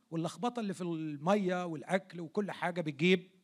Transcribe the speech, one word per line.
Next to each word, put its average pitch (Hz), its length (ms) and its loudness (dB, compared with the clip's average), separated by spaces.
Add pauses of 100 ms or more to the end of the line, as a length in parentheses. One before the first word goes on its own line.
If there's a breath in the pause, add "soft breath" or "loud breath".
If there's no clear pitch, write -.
(120)
واللخبطة 170 480 -2
اللي 196 140 -2
في 175 80 -8
المية 175 840 0
والأكل 170 540 -4
وكل 175 320 -2
حاجة 175 300 -2
بتجيب 170 500 4 (120)